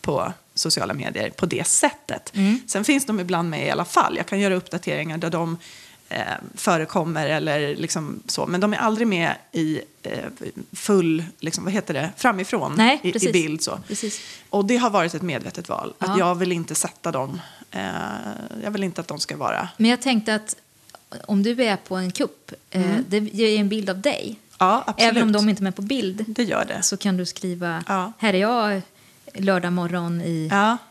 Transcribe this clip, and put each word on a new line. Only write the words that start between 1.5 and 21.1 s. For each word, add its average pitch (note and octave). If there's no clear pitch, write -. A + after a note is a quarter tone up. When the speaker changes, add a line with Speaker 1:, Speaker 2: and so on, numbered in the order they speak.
Speaker 1:
sättet. -
Speaker 2:
Mm. G3+
Speaker 1:
Sen G3
finns C#4
de G#3+
ibland F3
med D3
i -
alla D#3
fall. -
Jag E3+
kan G3
göra G3
uppdateringar D#3+
där E3+
de, E3+
eh, -
förekommer D#3+
eller D3
liksom D#3+
så. -
Men F3
de G#3
är -
aldrig A3
med E3+
i, D#3
eh, -
full, E3+
liksom, -
vad F#3+
heter F#3+
det, D3
framifrån F#3
Speaker 2:
Nej, B3
Speaker 1:
i, F3+
Speaker 2:
precis. G#3
Speaker 1:
i -
bild D#3+
så. -
Speaker 2:
Precis. G#3
Speaker 1:
Och G3+
det A#3+
har A#3+
varit E3+
ett D#3
medvetet E3+
val. -
Att F3+
Speaker 2:
Ja. G3
Speaker 1:
jag F3
vill F3+
inte E3
sätta -
dem, C#3
eh, -
jag G#3
vill G3
inte E3+
att -
de D3
ska D3+
vara C#3+
Speaker 2:
Men A3
jag B3
tänkte A3
att G#3+